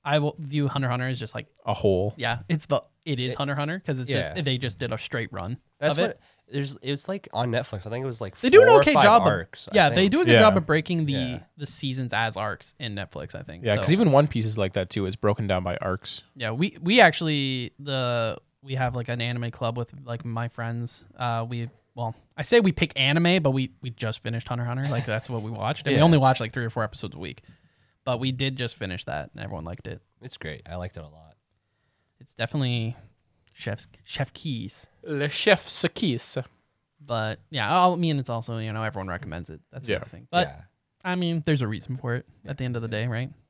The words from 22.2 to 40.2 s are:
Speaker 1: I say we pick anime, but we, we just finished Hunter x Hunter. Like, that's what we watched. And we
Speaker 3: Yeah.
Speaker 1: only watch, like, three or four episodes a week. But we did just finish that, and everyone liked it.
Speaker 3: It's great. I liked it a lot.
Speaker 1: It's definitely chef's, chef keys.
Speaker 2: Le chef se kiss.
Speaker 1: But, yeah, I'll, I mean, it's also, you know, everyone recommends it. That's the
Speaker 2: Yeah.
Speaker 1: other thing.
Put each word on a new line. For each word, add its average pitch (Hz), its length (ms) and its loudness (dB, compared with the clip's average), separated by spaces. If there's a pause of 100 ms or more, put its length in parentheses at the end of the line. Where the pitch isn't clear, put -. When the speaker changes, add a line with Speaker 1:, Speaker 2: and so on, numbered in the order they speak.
Speaker 1:
I 156 60 -8
say 240 180 6
we 190 120 4
pick - 260 0
anime, 165 440 4
but 139 80 2
we, 131 220 -2 (100)
we 127 80 -8
just 110 320 -6
finished 117 260 -6
Hunter 120 160 -4
x 120 40 -4
Hunter. 131 200 -4
Like, 123 160 -2
that's 110 240 -4
what 117 140 -4
we 107 80 -8
watched. 107 380 -4
And 143 60 2
we 139 40 4
Speaker 3:
Yeah. 151 60 8
Speaker 1:
only 165 140 8
watch, 131 220 6
like, 110 120 -4
three 123 120 -4
or 113 60 -4
four 113 140 -2
episodes - 320 -8
a - 20 -14
week. 82 240 -10 (640)
But 120 160 -2
we 131 120 -2
did 131 240 -4
just 123 200 -6
finish 92 280 -8
that, 71 300 -8
and 104 100 -12
everyone 82 220 -10
liked 87 200 -12
it. - 140 -12 (220)
Speaker 3:
It's 123 160 -14
great. 76 280 -12
I 85 100 -12
liked 90 200 -10
it 85 40 -14
a 76 80 -16
lot. 78 280 -20 (840)
Speaker 1:
It's - 120 -20
definitely 120 640 -2 (560)
chef's, - 340 -8 (180)
chef - 280 -8
keys. - 540 -8 (160)
Speaker 2:
Le 147 260 -4
chef - 400 2
se - 260 0
kiss. 135 440 -2 (640)
Speaker 1:
But, 110 340 -4 (120)
yeah, 120 200 -2
I'll, 180 220 4
I 170 40 -2
mean, 165 220 0
it's 127 120 -6
also, 117 280 -6
you 110 140 -6
know, 110 100 -4
everyone 98 260 -6
recommends 85 420 -8
it. 80 100 -16 (100)
That's - 180 -14
the 107 40 0
Speaker 2:
Yeah. 90 60 0
Speaker 1:
other - 100 -10
thing. 123 220 -20